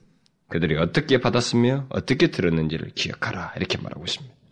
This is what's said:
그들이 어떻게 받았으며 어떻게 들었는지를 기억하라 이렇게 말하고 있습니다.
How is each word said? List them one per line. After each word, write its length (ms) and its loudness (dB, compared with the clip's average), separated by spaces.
그들이 280 0
어떻게 440 2
받았으며 680 2
어떻게 380 2
들었는지를 680 0
기억하라 640 -6
이렇게 220 -2
말하고 260 -10
있습니다. 300 -8